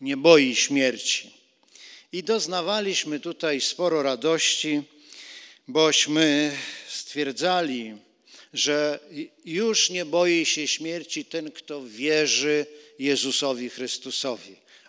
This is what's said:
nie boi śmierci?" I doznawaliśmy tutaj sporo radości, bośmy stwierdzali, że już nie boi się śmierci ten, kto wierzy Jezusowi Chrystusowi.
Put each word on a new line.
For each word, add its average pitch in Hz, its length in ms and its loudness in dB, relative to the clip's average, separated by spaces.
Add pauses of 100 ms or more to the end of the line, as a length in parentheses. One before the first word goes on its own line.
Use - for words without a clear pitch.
nie 135 160 -4
boi 139 380 8
śmierci?" 131 760 0 (800)
I 175 120 -6
doznawaliśmy 185 960 -2
tutaj 156 420 -2
sporo 160 420 0
radości, 147 800 0 (840)
bośmy 151 880 4 (300)
stwierdzali, 139 1080 -4 (560)
że 147 460 0 (460)
już 208 440 0
nie 180 160 -4
boi 170 400 2
się 151 220 -2
śmierci 160 580 -6
ten, 156 260 -8
kto 143 340 -12
wierzy 147 800 2 (340)
Jezusowi 131 720 0
Chrystusowi. 120 840 -8 (340)